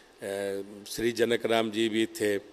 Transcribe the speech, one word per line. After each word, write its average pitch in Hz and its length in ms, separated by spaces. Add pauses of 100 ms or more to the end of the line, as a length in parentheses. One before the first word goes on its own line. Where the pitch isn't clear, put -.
(920)
श्री 117 220
जनक 113 340
राम 113 240
जी 110 180
भी 110 180
थे। 107 280 (180)